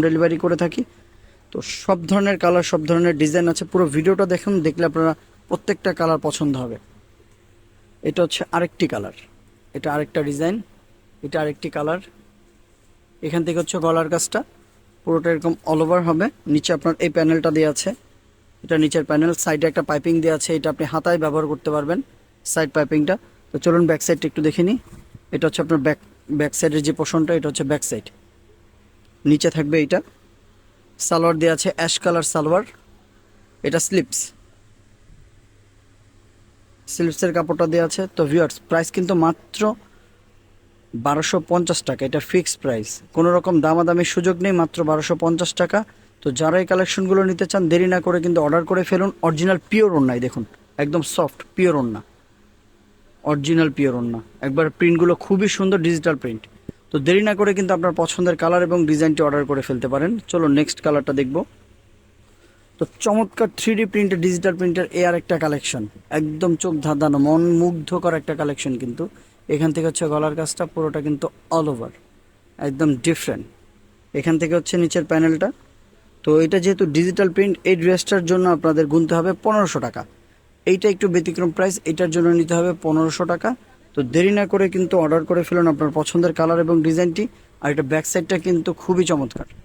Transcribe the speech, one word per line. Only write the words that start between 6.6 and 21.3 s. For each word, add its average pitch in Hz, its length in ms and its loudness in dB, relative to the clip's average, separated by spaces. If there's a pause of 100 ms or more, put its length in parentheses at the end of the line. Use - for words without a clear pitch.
হবে। 117 140 -10 (1300)
এটা 156 160 0
হচ্ছে - 180 -4 (140)
আরেকটি 170 360 -2
কালার, 101 240 -8 (600)
এটা 151 180 -6
আরেকটা 151 340 -4
ডিজাইন, 160 280 -2 (680)
এটা 147 180 -6
আরেকটি 151 340 -6
কালার। 156 240 -4 (1300)
এখান 165 200 -2
থেকে 170 160 -2
হচ্ছে 156 140 -6 (100)
গলার 160 280 2
কাজটা 170 260 -2 (640)
পুরোটা 165 280 0
এরকম 165 200 -2 (160)
all 160 140 2
over 175 240 2
হবে। 170 180 2 (280)
নিচে 156 220 0
আপনার 160 180 -2 (100)
এই 170 120 0
প্যানেলটা 160 400 2
দেওয়া 156 180 4
আছে, - 160 -6 (720)
এটা 165 200 -2
নিচের 151 260 0
প্যানেল, 156 200 2 (140)
সাইডে 156 260 0
একটা 170 200 -2
পাইপিং 151 240 0 (100)
দেওয়া 160 140 2
আছে, - 200 -4
এটা 156 140 -4
আপনি 156 200 -6
হাতায় 165 320 0
ব্যবহার 156 280 0